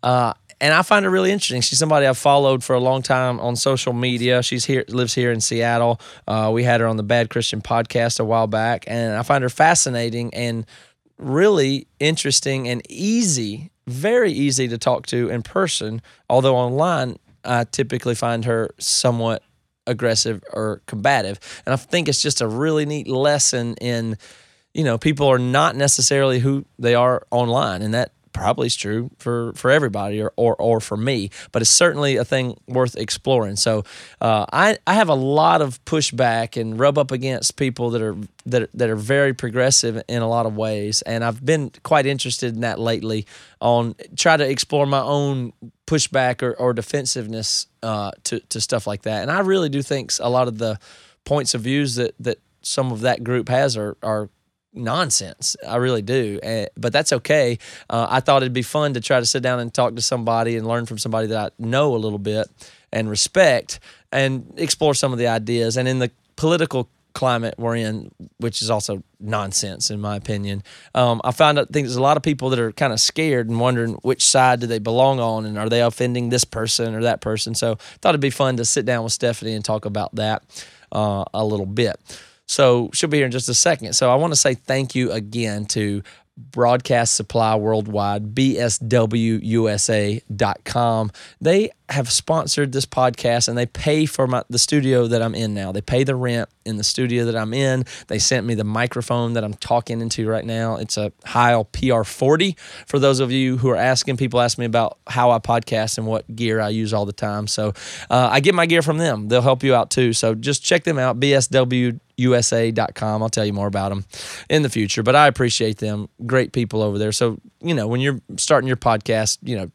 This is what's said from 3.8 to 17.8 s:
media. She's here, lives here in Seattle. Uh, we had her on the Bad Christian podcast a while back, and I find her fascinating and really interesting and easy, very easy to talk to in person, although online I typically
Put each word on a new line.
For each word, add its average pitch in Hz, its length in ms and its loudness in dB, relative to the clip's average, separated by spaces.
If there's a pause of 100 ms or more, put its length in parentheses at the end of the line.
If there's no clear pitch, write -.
media. 123 500 2
She's 123 220 -2
here, 131 240 0
lives 120 260 -2
here 123 160 2
in 113 80 -2
Seattle. 117 640 0 (260)
Uh, 110 260 0
we 117 120 2
had 120 160 4
her 113 60 2
on 113 100 0
the 107 60 -4
Bad 113 260 2
Christian 110 320 -4
podcast 117 580 0
a 113 60 0
while 113 220 2
back, 110 400 -2
and 113 280 -2
I 117 80 -4
find 143 180 2
her 127 80 0
fascinating 120 840 0
and 117 320 -4 (520)
really 143 680 2 (120)
interesting 139 680 0
and 120 140 -4 (100)
easy, 165 800 -2 (160)
very 196 440 0
easy 131 360 0
to 117 100 -4
talk 127 300 -2
to 120 220 -2
in 117 120 -4
person, 117 600 -2 (280)
although 131 260 6
online 131 640 0 (260)
I 120 220 0
typically 123 500 -2